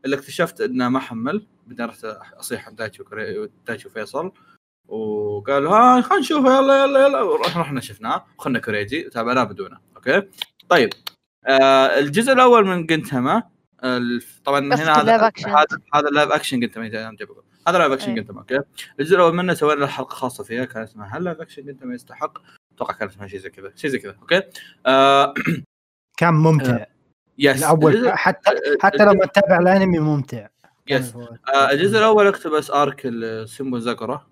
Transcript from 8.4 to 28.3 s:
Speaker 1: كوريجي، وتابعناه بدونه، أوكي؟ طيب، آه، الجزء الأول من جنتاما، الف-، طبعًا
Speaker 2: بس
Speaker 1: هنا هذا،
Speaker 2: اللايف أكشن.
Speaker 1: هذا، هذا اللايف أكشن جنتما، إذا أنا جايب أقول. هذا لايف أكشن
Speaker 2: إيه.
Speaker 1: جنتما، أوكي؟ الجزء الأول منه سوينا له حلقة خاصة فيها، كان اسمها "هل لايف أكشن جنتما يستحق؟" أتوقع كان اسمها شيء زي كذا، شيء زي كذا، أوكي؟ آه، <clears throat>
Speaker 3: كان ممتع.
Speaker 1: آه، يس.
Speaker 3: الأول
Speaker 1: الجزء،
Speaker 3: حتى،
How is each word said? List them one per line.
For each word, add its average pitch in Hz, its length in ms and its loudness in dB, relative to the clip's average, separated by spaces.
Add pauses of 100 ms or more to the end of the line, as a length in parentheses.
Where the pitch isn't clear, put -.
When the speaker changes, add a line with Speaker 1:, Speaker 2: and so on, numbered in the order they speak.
Speaker 1:
كوريجي، 104 480 -6
وتابعناه 120 380 -2
بدونه، 101 340 -12 (180)
أوكي؟ 165 260 0 (460)
طيب، 135 220 4 (560)
آه، 135 520 4
الجزء 170 340 0
الأول 247 340 6
من 175 200 -4
جنتاما، 156 560 -2 (420)
الف-، 120 600 -6
طبعًا 139 240 -2
Speaker 2:
بس 254 100 0
Speaker 1:
هنا 160 140 0
هذا، 151 80 6
Speaker 2:
اللايف 220 220 4
أكشن. - 260 -2
Speaker 1:
هذا، 151 180 4 (280)
هذا 147 140 2
اللايف 147 240 0
أكشن 143 280 -2
جنتما، 113 260 -6
إذا 110 220 -10
أنا 107 80 -20
جايب 104 140 -16
أقول. - 140 -20 (240)
هذا 180 100 2
لايف 147 140 4
أكشن 135 160 -4
Speaker 2:
إيه. 120 60 -4
Speaker 1:
جنتما، 107 260 -10
أوكي؟ 135 200 -4 (400)
الجزء 165 160 2
الأول 170 180 4
منه 180 200 -2
سوينا 151 260 0
له 143 60 0
حلقة 139 280 -10
خاصة 120 300 -10
فيها، 117 200 -8
كان 113 180 -12
اسمها 107 360 -14
"هل 180 60 -6
لايف 165 160 -8
أكشن 143 240 -20
جنتما 131 300 -14
يستحق؟" - 440 -12 (340)
أتوقع - 220 -10
كان 104 140 -10
اسمها 98 180 -18
شيء 95 140 -16
زي 95 100 -18
كذا، 95 260 -20
شيء 151 140 -6
زي 123 80 -4
كذا، 101 220 -14
أوكي؟ 185 220 -2 (440)
آه، 139 480 4
<clears throat> - 840 -10
Speaker 3:
كان 165 160 2
ممتع. 151 380 4
Speaker 1:
آه، 113 140 -4 (520)
يس. 135 200 4
Speaker 3:
الأول 156 380 4
Speaker 1:
الجزء، 240 140 0
Speaker 3:
حتى، - 400 0